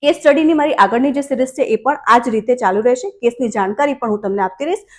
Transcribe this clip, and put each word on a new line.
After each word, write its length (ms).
કેસ 140
સ્ટડીની 380
મારી 200
આગળની 380
જે 100
સિરીઝ 260
છે, 160
એ 120
પણ 220
આ 100
જ 120
રીતે 260
ચાલુ 260
રહેશે. 280
કેસની 400
જાણકારી 440
પણ 160
હું 120
તમને 200
આપતી 240
રહીશ 140